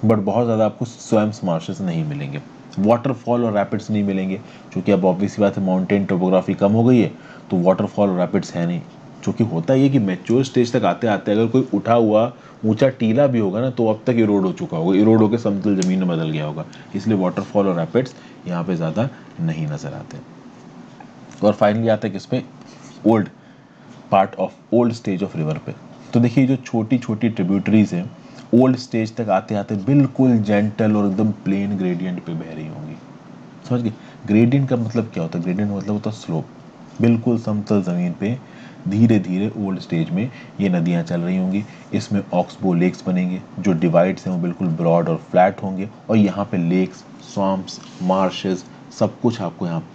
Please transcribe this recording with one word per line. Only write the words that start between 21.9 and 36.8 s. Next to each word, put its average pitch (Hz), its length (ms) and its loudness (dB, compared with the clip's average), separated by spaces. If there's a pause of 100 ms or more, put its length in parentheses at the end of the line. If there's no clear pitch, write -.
है 92 60 -6
किस 98 120 -10
पे? 127 180 -4 (640)
Old 110 200 4 (840)
part 98 260 2
of, 92 100 -2 (240)
old 120 200 4
stage 101 300 -4
of 92 120 -8
river 78 220 -4
पे। - 180 -12 (380)
तो 120 60 4
देखिए, 123 280 4
जो 135 80 2
छोटी-छोटी 117 720 -2
tributaries 101 640 2
हैं, 87 160 -4 (440)
old 127 240 6
stage 110 380 -4
तक 110 140 -6
आते-आते 98 460 -2
बिल्कुल 131 640 4
gentle 107 580 2
और 104 120 2
एकदम 104 240 0 (120)
plain 101 340 -2
gradient 90 480 -4
पे 85 80 -8
बह 80 220 -10
रही 78 120 -12
होंगी। 78 280 -12 (720)
समझ 123 120 0
गए? 110 100 -2 (360)
Gradient 120 420 4
का 131 60 0
मतलब 113 380 -2
क्या 87 100 -4
होता 82 140 -6
है? 85 60 -4
Gradient 98 280 -2
का 98 60 -4
मतलब 98 160 -4
होता 104 160 -4
है 107 60 -8
स्लोप। 85 320 -6 (540)